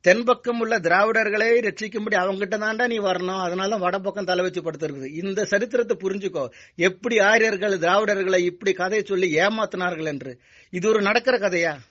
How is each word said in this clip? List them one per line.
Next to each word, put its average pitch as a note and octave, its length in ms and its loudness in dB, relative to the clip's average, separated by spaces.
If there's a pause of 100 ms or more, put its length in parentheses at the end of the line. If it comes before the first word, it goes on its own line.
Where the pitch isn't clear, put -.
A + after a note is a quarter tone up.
தென்பக்கம் A#3 520 2
உள்ள A3+ 200 0
திராவிடர்களை G#3+ 800 2
ரட்சிக்கும்படி G#3+ 560 -4
அவங்ககிட்ட G3 420 -2
தாண்டா A3 300 -2
நீ A3+ 120 -2
வரணும். F#3 420 -2
அதனால F#3+ 360 -2
வட F3+ 220 0
பக்கம் G3 260 -6
தலை F3+ 180 0
வச்சு F3+ 180 -4
படுத்திருக்குது. D3+ 640 -8
இந்த G3 200 -2
சரித்திரத்தை A3 540 0
புரிஞ்சுக்கோ, F#3+ 500 -4 (260)
எப்படி F#3+ 440 0
ஆரியர்கள் G#3 600 2
திராவிடர்களை F#3+ 640 2
இப்படி F3+ 300 -2
கதையை F#3+ 320 -2
சொல்லி F#3 300 0
ஏமாத்தினார்கள் F#3 720 0
என்று. C#3 340 -8 (300)
இது F3+ 200 -2
ஒரு G#3+ 120 4
நடக்கிற A#3 360 2
கதையா? E3+ 380 0 (160)